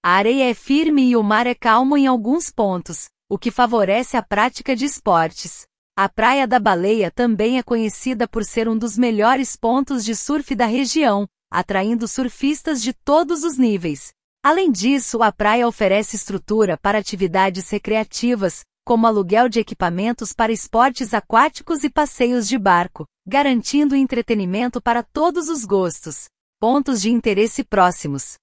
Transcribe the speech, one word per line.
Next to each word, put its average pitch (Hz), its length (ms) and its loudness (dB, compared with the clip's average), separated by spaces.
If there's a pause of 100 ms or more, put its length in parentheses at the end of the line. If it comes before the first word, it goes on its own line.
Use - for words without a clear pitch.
A 175 100 0
areia 233 380 2
é 233 60 0
firme 285 560 2
e 240 60 2
o 226 80 2
mar 214 220 2
é 247 80 -2
calmo 254 420 2
em 277 100 4
alguns 254 440 0
pontos, 185 580 -4 (200)
o 202 80 -4
que 233 140 -4
favorece 233 640 0
a 226 60 -2
prática 240 540 -2
de 233 80 -4
esportes. 170 800 -2 (300)
A 196 120 0
Praia 254 380 0
da 233 140 2
Baleia 196 500 2
também 233 480 0
é 240 40 -2
conhecida 226 680 -2
por 214 160 -4
ser 226 240 -2
um 226 100 0
dos 214 180 -4
melhores 240 600 2
pontos 254 480 0
de 220 100 -2
surf 285 400 -4
da 233 120 0
região, 233 600 0 (240)
atraindo 202 560 -2
surfistas 269 760 -4
de 226 120 -4
todos 302 500 0
os 302 160 -4
níveis. 185 540 -2 (280)
Além 330 300 2
disso, 233 500 0
a 214 120 4
praia 226 340 2
oferece 214 480 0
estrutura 202 640 -2
para 202 180 0
atividades 190 720 -2
recreativas, 214 920 -2 (240)
como 226 240 4
aluguel 214 400 2
de 226 100 -2
equipamentos 208 760 -4
para 226 200 0
esportes 240 600 0
aquáticos 277 720 0
e 294 80 -2
passeios 247 580 0
de 254 80 0
barco, 180 480 0 (220)
garantindo 277 680 2
entretenimento 226 840 -2
para 233 220 0
todos 311 460 -2
os 294 160 -4
gostos. 185 640 -4 (340)
Pontos 254 420 0
de 214 80 0
interesse 220 540 0
próximos. 175 800 0